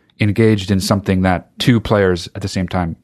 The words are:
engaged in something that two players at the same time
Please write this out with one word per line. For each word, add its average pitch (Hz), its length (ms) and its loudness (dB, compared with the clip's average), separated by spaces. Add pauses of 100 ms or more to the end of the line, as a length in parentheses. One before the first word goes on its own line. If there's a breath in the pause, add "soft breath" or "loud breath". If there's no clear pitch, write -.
(200)
engaged 104 500 2
in 98 100 2
something 95 440 0
that 90 340 -2
two 120 220 2
players 95 560 0
at 98 80 -8
the 101 40 -6
same 92 200 -4
time 87 360 -4